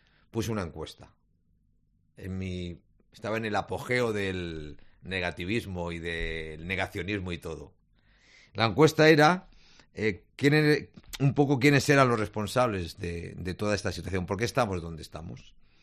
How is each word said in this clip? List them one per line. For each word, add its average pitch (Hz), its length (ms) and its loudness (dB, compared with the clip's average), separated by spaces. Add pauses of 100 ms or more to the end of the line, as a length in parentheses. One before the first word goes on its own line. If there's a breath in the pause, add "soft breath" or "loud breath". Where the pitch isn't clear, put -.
(300)
puse 113 220 -4
una 104 120 -4
encuesta. 78 460 -12 (1080)
En 95 200 -8
mi, 90 440 -6 (320)
estaba 107 240 -4
en 113 80 -4
el 104 100 -2
apogeo 113 560 0
del 87 720 -4 (220 soft breath)
negativismo 87 920 -4
y 85 60 -8
del 80 680 -6
negacionismo 92 640 -4
y 85 60 -6
todo. 76 360 -12 (800 soft breath)
La 110 140 0
encuesta 151 420 6
era, 160 400 6 (460 soft breath)
eh, 101 320 -4 (100)
quién 143 180 4
era, 151 320 4 (340)
un 135 140 4
poco 139 260 4
quiénes 143 300 6
eran 139 180 6
los 117 120 2
responsables 104 800 -2
de, 87 360 -8
de 87 200 -6
toda 104 180 0
esta 95 180 -2
situación, 90 360 -4
por 98 100 -2
qué 117 80 -2
estamos 101 380 -2
donde 82 180 -10
estamos. 82 540 -16 (280 soft breath)